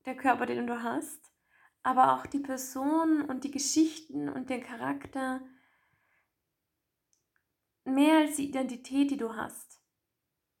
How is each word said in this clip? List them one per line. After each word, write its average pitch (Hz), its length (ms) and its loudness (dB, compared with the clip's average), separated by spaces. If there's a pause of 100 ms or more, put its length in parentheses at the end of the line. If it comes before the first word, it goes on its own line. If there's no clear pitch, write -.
der 254 100 -8
Körper, 240 300 2
den 240 220 -2
du 233 160 -6
hast, 254 480 -8 (520)
aber 262 300 6
auch 254 120 -2
die 285 160 -4
Person 285 800 0
und 269 240 -6
die 277 60 -6
Geschichten 294 760 0
und - 220 -6
den 247 120 -4
Charakter, 262 800 -6 (2500)
mehr 285 340 6
als 302 160 2
die 285 140 -4
Identität, 269 600 0
die 277 80 -2
du 220 180 -6
hast. - 460 -12 (800)